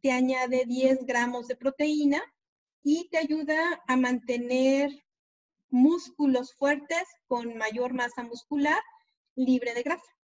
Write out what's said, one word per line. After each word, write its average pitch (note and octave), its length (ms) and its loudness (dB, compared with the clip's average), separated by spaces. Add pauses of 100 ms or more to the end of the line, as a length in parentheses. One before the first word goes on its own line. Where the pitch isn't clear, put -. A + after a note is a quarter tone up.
te C4+ 100 2
añade B3+ 540 0
diez C4 400 0
gramos A#3+ 420 -2
de B3 100 -6
proteína D4 640 0 (600)
y D#4+ 280 0
te E4 80 -2
ayuda D#4 680 -2
a B3+ 120 0
mantener B3+ 920 0 (800)
músculos C4 840 2
fuertes D4 480 0 (240)
con A#3 300 -6
mayor A3+ 360 -4
masa A#3+ 300 -6
muscular, C#4+ 560 -2 (560)
libre B3 380 2
de A#3+ 100 -4
grasa. - 400 -6